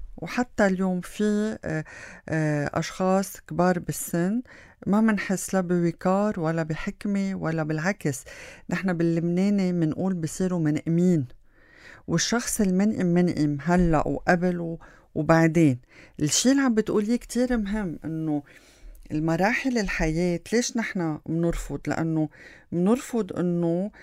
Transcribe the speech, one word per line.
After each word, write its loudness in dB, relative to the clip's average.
وحتى 0
اليوم 0
في، -2
آه، -4
آه، 0
أشخاص -2
كبار 2
بالسن -2
ما 4
منحس 0
لا 4
بوقار 0
ولا 0
بحكمة -4
ولا -2
بالعكس. -2
نحن 0
باللبناني 2
منقول 0
بصيروا -2
منقمين، 2
والشخص 0
المنقم 2
منقم 2
هلأ 4
وقبل 0
و-، -6
وبعدين. 6
الشي 2
اللي 4
عم 2
بتقوليه 2
كتير -2
مهم، -4
إنه -2
المراحل 0
الحياة 0
ليش 0
نحن -4
منرفض؟ -2
لأنه -2
منرفض -2
إنه -2